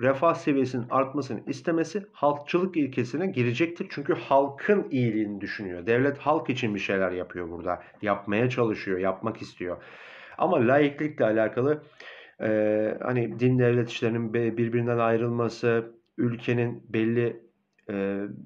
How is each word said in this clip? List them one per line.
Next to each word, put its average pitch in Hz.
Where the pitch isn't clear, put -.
refah 135
seviyesinin 131
artmasını 135
istemesi 165
halkçılık 175
ilkesine 139
girecektir. 165
Çünkü 147
halkın 143
iyiliğini 107
düşünüyor. 92
Devlet 131
halk 156
için 120
bir 98
şeyler 95
yapıyor 90
burada. 87
Yapmaya 104
çalışıyor, 107
yapmak 95
istiyor. 87
Ama 151
laiklikle 147
alakalı, 113
e, 107
hani 117
din 127
devlet 120
işlerinin 117
be-, 117
birbirinden 120
ayrılması, 117
ülkenin 120
belli, 117
e, 98